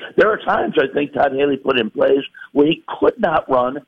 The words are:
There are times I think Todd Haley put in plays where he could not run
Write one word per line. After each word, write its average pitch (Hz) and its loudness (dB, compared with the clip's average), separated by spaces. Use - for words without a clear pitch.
There 196 4
are 208 -2
times - -2
I 135 0
think 143 -4
Todd 135 0
Haley 139 0
put 131 -2
in 110 -2
plays 135 2
where 143 4
he 160 -2
could 147 2
not 165 -2
run 127 0